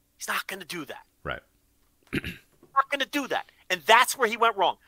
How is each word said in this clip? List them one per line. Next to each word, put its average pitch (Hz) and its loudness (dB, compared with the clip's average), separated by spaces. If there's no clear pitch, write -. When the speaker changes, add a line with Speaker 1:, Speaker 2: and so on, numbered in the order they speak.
Speaker 1:
He's - -12
not 196 -2
gonna 190 -10
do 165 -8
that. - -14
Speaker 2:
Right. 65 -6
<clears throat> - -18
Speaker 1:
Not - -4
gonna 277 -2
do 285 -4
that. - -4
And 180 -2
that's 240 6
where 254 2
he 226 -4
went 226 2
wrong. 170 2